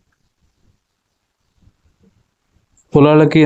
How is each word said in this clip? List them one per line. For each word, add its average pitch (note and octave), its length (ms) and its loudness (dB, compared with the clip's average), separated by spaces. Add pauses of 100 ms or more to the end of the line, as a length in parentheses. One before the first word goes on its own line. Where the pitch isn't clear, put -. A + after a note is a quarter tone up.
(3000)
పొలాలకి D3+ 540 0